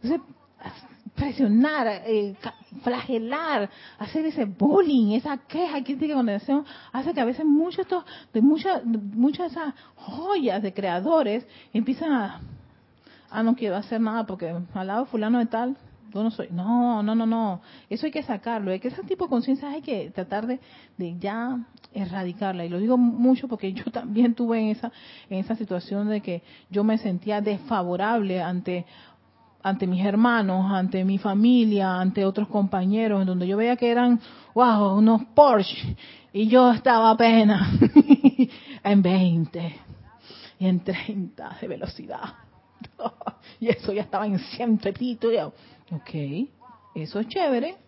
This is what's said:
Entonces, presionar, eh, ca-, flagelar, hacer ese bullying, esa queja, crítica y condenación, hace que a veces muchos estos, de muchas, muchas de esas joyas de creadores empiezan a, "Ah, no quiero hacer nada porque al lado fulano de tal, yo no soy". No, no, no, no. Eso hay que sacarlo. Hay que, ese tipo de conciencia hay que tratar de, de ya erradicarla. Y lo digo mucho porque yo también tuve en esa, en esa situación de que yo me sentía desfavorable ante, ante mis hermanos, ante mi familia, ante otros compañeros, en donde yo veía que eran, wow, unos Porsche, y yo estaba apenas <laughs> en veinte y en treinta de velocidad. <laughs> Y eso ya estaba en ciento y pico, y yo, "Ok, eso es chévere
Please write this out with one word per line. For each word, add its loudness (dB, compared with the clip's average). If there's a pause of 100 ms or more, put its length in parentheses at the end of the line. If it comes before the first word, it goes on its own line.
Entonces, -4 (880)
presionar, 0
eh, -2
ca-, -12 (280)
flagelar, -4 (280)
hacer -4
ese -2
bullying, 2
esa -4
queja, -6
crítica -4
y -2
condenación, -2 (280)
hace -4
que -4
a 0
veces -4
muchos 2
estos, -4 (280)
de 2
muchas, 2
muchas -2
de -8
esas -8 (200)
joyas -4
de -4
creadores 0 (260)
empiezan -2
a, -4 (920)
"Ah, -4
no 2
quiero -4
hacer -6
nada -2
porque -8 (200)
al -6
lado -4
fulano -2
de 0
tal, -4 (360)
yo -4
no 0
soy". -10
No, 0
no, -2
no, 0
no. -2 (300)
Eso -6
hay -4
que -6
sacarlo. -6
Hay -4
que, -6
ese -10
tipo -4
de -6
conciencia -2
hay -10
que -8
tratar -6
de, -6 (360)
de -8
ya -6 (340)
erradicarla. -6
Y -8
lo -6
digo 2
mucho 2
porque -6
yo -10
también 0
tuve -2
en 0
esa, -4 (400)
en -4
esa -4
situación -6
de -2
que -8 (280)
yo 0
me 2
sentía -4
desfavorable -2
ante, -6 (760)
ante -2
mis 0
hermanos, 2
ante -2
mi 0
familia, 2
ante 0
otros -2
compañeros, 0
en 0
donde -2
yo -2
veía 0
que 0
eran, 4 (340)
wow, 4
unos 6 (100)
Porsche, 4 (360)
y 0
yo 8
estaba 4
apenas 6 (600)
<laughs> -2
en 6
veinte 2 (840)
y 0
en 2
treinta -8
de -10
velocidad. -10 (800)
<laughs> -8 (360)
Y -6
eso -2
ya -4
estaba -4
en -2
ciento -2
y -4
pico, -4
y 2
yo, -4 (400)
"Ok, -6 (460)
eso -8
es -6
chévere -2 (100)